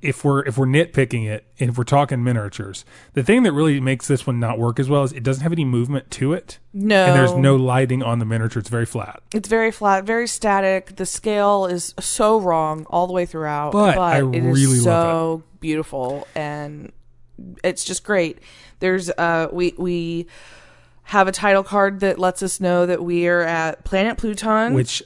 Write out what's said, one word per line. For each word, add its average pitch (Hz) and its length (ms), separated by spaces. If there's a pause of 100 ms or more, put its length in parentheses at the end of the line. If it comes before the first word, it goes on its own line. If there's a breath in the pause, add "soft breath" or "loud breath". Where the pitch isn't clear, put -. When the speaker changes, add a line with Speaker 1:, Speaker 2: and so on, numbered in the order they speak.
Speaker 1:
if - 220
we're, 139 200
if 127 140
we're 135 80
nitpicking 131 600
it, 107 160 (160)
and 120 100
if 120 80
we're 120 60
talking 139 400
miniatures, 104 600 (280 loud breath)
the 139 100
thing 233 220
that 175 80
really 147 280
makes 131 280
this 139 180
one 120 140
not 117 180
work 117 220
as 131 80
well 143 160
is 135 80
it 135 100
doesn't 131 220
have 170 80
any 165 140
movement 127 460
to 135 200
it. - 260 (140)
Speaker 2:
No. 202 320
Speaker 1:
And 139 100
there's 135 200
no 135 200
lighting 127 480
on 117 160
the 113 60
miniature. 113 340
It's 104 120
very 117 160
flat. - 360 (100)
Speaker 2:
It's 214 160
very 226 220
flat, 196 340
very 233 220
static. 196 720
The 185 100
scale 202 600
is 180 340
so 220 400
wrong 160 500
all 175 160
the 180 60
way 180 140
throughout, 151 440
Speaker 1:
But 202 240
Speaker 2:
but 185 60
Speaker 1:
I 170 260
Speaker 2:
it 127 160
is - 0 (160)
Speaker 1:
really 131 220
love - 0
it. - 20
Speaker 2:
so 165 600 (180)
beautiful, 143 720
and 147 560 (720)
it's - 220
just - 200
great. 180 340 (400 loud breath)
There's, 185 320
uh, 165 420
we, 180 240
we 170 520 (760 loud breath)
have 190 240
a 190 40
title 196 300
card 196 380
that 196 180
lets 185 240
us 185 160
know 175 280
that 180 180
we 175 220
are 175 160
at 165 420
Planet 196 320
Pluton. 220 560
Speaker 1:
Which 127 320